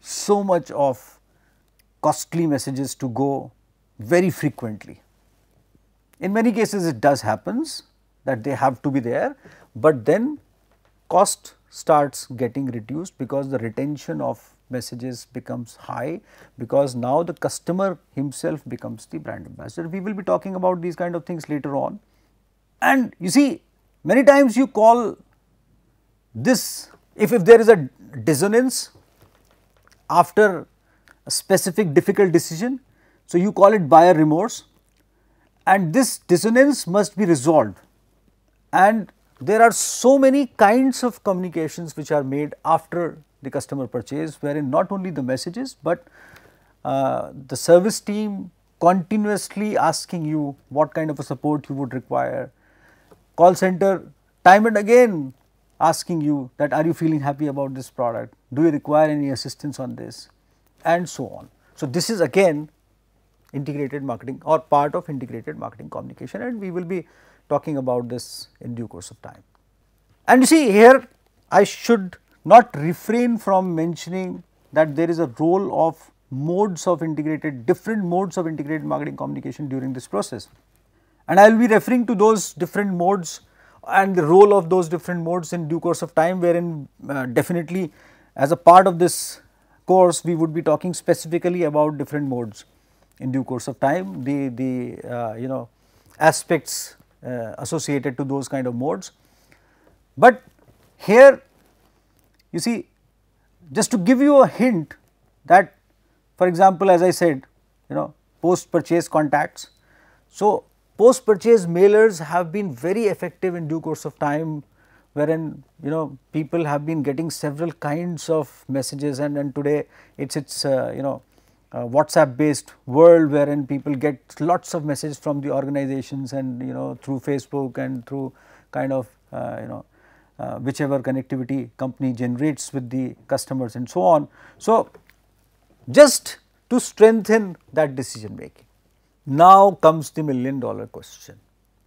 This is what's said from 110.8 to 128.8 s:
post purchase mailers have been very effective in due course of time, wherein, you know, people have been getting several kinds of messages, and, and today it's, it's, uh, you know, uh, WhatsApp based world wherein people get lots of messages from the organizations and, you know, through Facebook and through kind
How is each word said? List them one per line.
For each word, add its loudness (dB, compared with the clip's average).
post 4
purchase 4
mailers 4
have -4
been -6
very -4
effective -6
in -8
due -6
course -8
of -12
time, -4
wherein, -4
you -6
know, -8
people -4
have -4
been -4
getting -6
several -8
kinds -8
of -4
messages, -6
and, -6
and -6
today -2
it's, -10
it's, -8
uh, -2
you -10
know, -8
uh, -10
WhatsApp 2
based -2
world 6
wherein 0
people -6
get -4
lots -2
of -6
messages -6
from -6
the -8
organizations -6
and, -8
you -10
know, -10
through -8
Facebook -6
and -10
through -10
kind -6